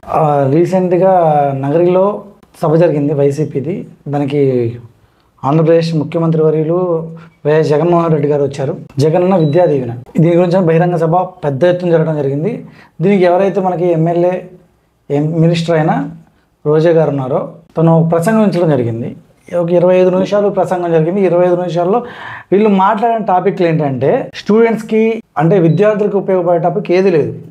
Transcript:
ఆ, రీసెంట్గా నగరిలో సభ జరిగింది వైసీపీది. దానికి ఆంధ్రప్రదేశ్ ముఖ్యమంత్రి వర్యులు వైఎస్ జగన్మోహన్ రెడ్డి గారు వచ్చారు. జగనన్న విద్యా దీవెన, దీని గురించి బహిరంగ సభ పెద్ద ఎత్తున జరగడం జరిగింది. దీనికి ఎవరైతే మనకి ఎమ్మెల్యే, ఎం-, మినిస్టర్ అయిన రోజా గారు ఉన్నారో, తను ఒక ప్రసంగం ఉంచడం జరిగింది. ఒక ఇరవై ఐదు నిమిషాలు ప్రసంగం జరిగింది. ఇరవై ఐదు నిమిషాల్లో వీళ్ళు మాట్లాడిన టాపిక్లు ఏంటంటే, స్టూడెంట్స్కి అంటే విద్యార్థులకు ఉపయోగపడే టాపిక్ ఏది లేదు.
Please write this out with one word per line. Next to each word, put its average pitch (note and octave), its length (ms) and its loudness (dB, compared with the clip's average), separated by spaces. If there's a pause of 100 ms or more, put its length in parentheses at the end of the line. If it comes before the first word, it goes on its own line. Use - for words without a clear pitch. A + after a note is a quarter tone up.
ఆ, D3 420 0
రీసెంట్గా F3+ 640 2 (480)
నగరిలో F3+ 640 0 (380)
సభ D#3 120 2
జరిగింది D3+ 400 2
వైసీపీది. C#3+ 760 -2 (200)
దానికి C#3 680 -2 (680)
ఆంధ్రప్రదేశ్ E3 500 2
ముఖ్యమంత్రి D#3+ 480 -2
వర్యులు D#3+ 680 -2 (360)
వైఎస్ D3+ 220 2
జగన్మోహన్ E3 440 0
రెడ్డి D3 160 0
గారు C#3+ 140 0
వచ్చారు. C#3 340 -4 (220)
జగనన్న F3+ 380 2
విద్యా E3 300 2
దీవెన, B2 320 -4 (220)
దీని E3+ 160 4
గురించి F3+ 240 2
బహిరంగ E3+ 360 2
సభ D#3+ 200 0
పెద్ద D#3 480 -4
ఎత్తున F3 260 0
జరగడం D#3+ 260 0
జరిగింది. D3 500 -4 (340)
దీనికి F#3+ 240 2
ఎవరైతే F#3 360 2
మనకి F3+ 260 -2
ఎమ్మెల్యే, E3+ 640 0 (600)
ఎం-, D#3 280 -2
మినిస్టర్ E3 380 0
అయిన G3+ 320 -2 (580)
రోజా D#3 240 2
గారు D#3+ 200 2
ఉన్నారో, C#3 420 -4 (260)
తను E3 220 4
ఒక E3 100 0
ప్రసంగం G#3 320 0
ఉంచడం F3 280 0
జరిగింది. A#2 460 -4 (400)
ఒక E3+ 140 -2
ఇరవై F3+ 260 4
ఐదు F#3 140 4
నిమిషాలు F#3+ 380 0
ప్రసంగం F3+ 440 -2
జరిగింది. E3 280 0
ఇరవై F3 260 2
ఐదు F3 80 2
నిమిషాల్లో F3+ 500 -2 (480)
వీళ్ళు G#3 160 4
మాట్లాడిన G#3+ 560 0
టాపిక్లు F3+ 420 0
ఏంటంటే, D3+ 680 -2
స్టూడెంట్స్కి A3 880 0 (160)
అంటే E3 200 2
విద్యార్థులకు G3 600 0
ఉపయోగపడే F3+ 400 0
టాపిక్ E3 320 -4
ఏది F#3+ 200 2
లేదు. C3+ 280 0 (120)